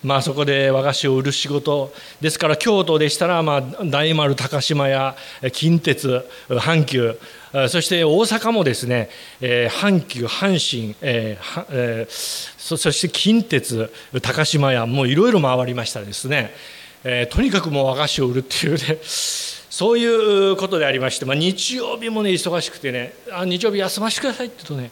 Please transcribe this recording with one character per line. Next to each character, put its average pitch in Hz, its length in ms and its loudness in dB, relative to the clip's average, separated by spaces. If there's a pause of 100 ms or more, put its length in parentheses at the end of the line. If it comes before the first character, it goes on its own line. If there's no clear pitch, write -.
ま 139 140 2
あ、 135 40 2
そ 139 120 -2
こ 143 120 0
で 139 240 2
和 135 140 2
菓 143 100 2
子 - 140 -2
を 131 80 4
売 131 80 2
る 139 80 0
仕 - 160 -4
事 143 440 0 (300)
で 156 80 0
す 151 80 -4
か 165 120 2
ら、 151 80 4
京 202 260 4
都 156 160 4
で 151 100 4
し - 80 -2
た 156 100 2
ら、 175 140 2
ま 151 160 2
あ、 139 280 -4
大 151 280 2
丸 143 220 4
高 131 260 -2
島 143 260 2
屋、 135 280 0 (260)
え 131 60 -2
ー、 127 40 -2
近 165 280 4
鉄、 131 440 0 (260)
阪 151 340 2
急、 123 340 0 (360)
え 139 40 0
ー、 135 120 2
そ 175 100 0
し 160 80 -2
て 170 160 2
大 156 60 4
阪 220 420 2
も 214 120 2
で 131 100 4
す 123 120 -4
ね、 120 240 0 (300)
え 123 280 2
ー、 - 20 2
阪 190 320 2
急、 120 240 -6
阪 185 340 0
神、 113 420 -4
え 113 380 -2
ー、 - 40 -14
は-、 - 280 -8
え 117 360 -2
ー、 - 40 -16 (460)
そ-、 - 200 -6
そ 156 140 2
し - 80 0
て 180 100 0
近 226 320 4
鉄、 120 500 -2 (300)
高 131 220 0
島 143 300 2
屋、 117 120 0
も 131 180 0
う 123 40 2
い 131 80 2
ろ 214 140 6
い - 20 4
ろ 196 100 4
回 127 240 2
り 123 80 -4
ま 120 120 -4
し - 80 -6
た 110 80 -8
で 101 120 -10
す - 140 -8
ね。 131 260 -2 (540)
え 123 240 0
ー、 - 40 -4
と 180 80 4
に 269 80 2
か 190 100 2
く 165 80 -4
も 139 140 2
う - 20 4
和 131 100 2
菓 147 120 0
子 147 160 -2
を 127 40 2
売 123 80 0
る 131 40 2
っ - 20 -4
て - 240 -4
い 151 40 2
う 151 40 2
ね、 156 300 -2
そ - 880 -4
う 233 60 4
い 233 60 2 (460)
う 185 40 2
こ 190 120 -2
と 185 120 0
で 143 80 2
あ 139 40 2
り 135 60 0
ま 127 140 0
し - 80 -6
て、 135 60 -6
ま 131 80 0
あ、 - 20 2
日 190 400 0
曜 233 220 -4
日 226 120 -6
も 214 140 -2
ね、 202 80 2
忙 175 300 0
し - 100 -6
く - 80 -18
て 135 120 -4
ね、 123 220 -6 (180)
「あ、 185 140 -4
日 180 180 -2
曜 214 80 2
日 202 60 -2
休 190 220 -2
ま 220 100 -2
せ 214 60 -2
て - 60 -6
く 285 60 -2
だ 254 60 -2
さ 254 100 -6
い」 240 40 -6
っ - 20 -10
て - 180 -20
言 147 100 -6
う - 20 -6
と 127 40 -6
ね 117 80 -10